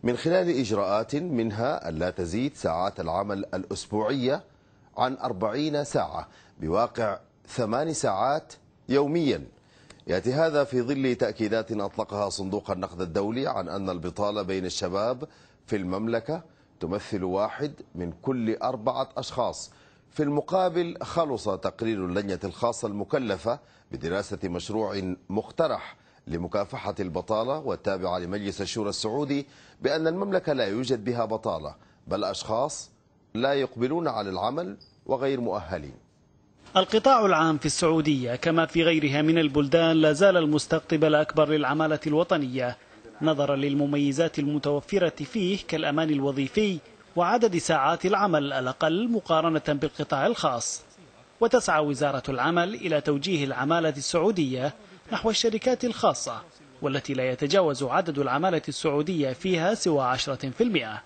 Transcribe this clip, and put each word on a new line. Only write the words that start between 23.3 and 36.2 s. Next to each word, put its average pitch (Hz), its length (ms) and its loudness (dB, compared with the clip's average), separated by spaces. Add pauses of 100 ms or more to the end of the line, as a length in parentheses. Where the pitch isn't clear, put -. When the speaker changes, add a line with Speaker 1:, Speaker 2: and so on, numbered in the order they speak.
Speaker 1:
بدراسة 90 520 -4
مشروع 95 720 -4 (140)
مقترح 110 640 -2 (320)
لمكافحة 95 720 -4
البطالة 107 600 -2
والتابعة 92 600 -4
لمجلس 98 420 -6
الشورى 101 280 -4
السعودي 139 560 -4 (360)
بأن 160 260 0
المملكة 185 460 -2
لا 123 120 0
يوجد 117 380 -2
بها 120 220 -2
بطالة، 90 500 -4 (320)
بل 98 160 -2
أشخاص 110 680 -4 (420)
لا 131 200 0
يقبلون 139 540 0
على 110 220 -2
العمل 135 480 -4 (280)
وغير 135 360 -2
مؤهلين. 85 540 -6 (840)